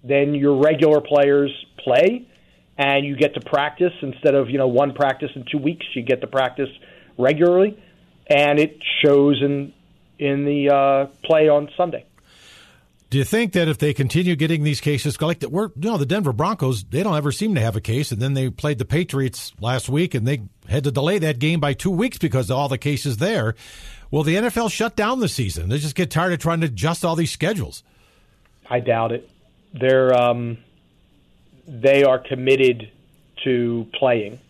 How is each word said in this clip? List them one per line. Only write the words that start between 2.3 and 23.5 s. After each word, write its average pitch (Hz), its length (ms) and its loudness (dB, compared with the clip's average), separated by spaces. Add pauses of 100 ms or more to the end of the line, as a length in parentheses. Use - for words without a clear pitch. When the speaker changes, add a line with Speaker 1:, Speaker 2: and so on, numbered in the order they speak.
Speaker 1:
and 139 280 2
you 143 120 -6
get 151 180 2
to 135 60 -8
practice 147 600 -2
instead 139 340 0
of, 131 120 2
you 135 100 -4
know, 131 100 2
one 135 260 2
practice 135 400 -2
in 131 160 -14
two 151 80 -4
weeks. 156 360 -4
You 123 80 -6
get 127 180 0
to 127 80 -8
practice 131 420 -2 (480)
regularly, 175 640 2 (460)
and 147 320 4
it 156 200 0 (240)
shows 143 380 6
in, 143 300 -4 (480)
in 143 240 -2
the, 143 260 0
uh, 139 360 4 (200)
play 156 220 4
on 147 280 2
Sunday. 175 280 -4 (1040)
Speaker 2:
Do 131 60 -2
you 139 80 2
think 220 300 -2
that 170 140 2
if 147 100 -2
they 151 160 0
continue 165 420 0
getting 156 280 0
these 147 180 -2
cases, 143 380 -2
like 165 200 -2
the, - 80 -8
we're, 185 280 -4
you 185 140 -4
know, 220 60 -2
the 143 80 -2
Denver 151 300 -2
Broncos, 131 500 -2
they 139 180 -4
don't 196 140 0
ever 143 160 -2
seem 208 220 -2
to 131 60 0
have 107 140 -2
a 110 60 -4
case, 127 320 -4
and 104 80 -6
then 135 140 -2
they 131 160 -2
played 147 280 -4
the 107 60 -4
Patriots 139 760 -4
last 123 280 -4
week, 156 260 -2
and 117 140 -2
they 135 140 -4 (260)
had 127 160 -2
to 143 60 0
delay 147 280 -2
that 156 200 -2
game 156 200 0
by 143 140 0
two 180 180 -4
weeks 196 280 -2
because 127 320 -2
of 131 80 0
all 139 100 -2
the 131 80 -4
cases 143 400 -4
there. 131 380 -2 (560)